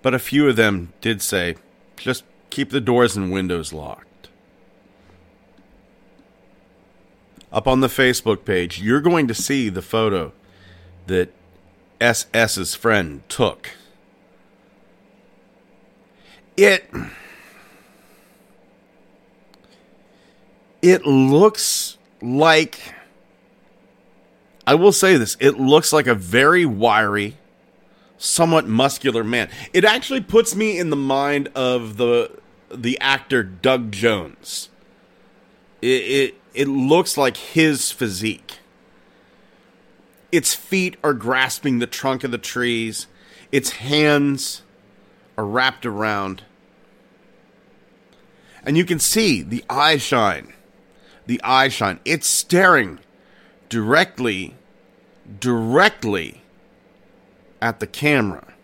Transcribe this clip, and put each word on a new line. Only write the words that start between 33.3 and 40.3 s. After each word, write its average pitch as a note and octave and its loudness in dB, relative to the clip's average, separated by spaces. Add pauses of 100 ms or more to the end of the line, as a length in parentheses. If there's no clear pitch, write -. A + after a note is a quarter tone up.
Doug A2 -2
Jones. G2 -4 (1120)
It, A#2+ -2
it, B2+ 0 (200)
it C#3 -2
looks C#3 0
like C3+ 0
his D#3 0
physique. G#2 -6 (1700)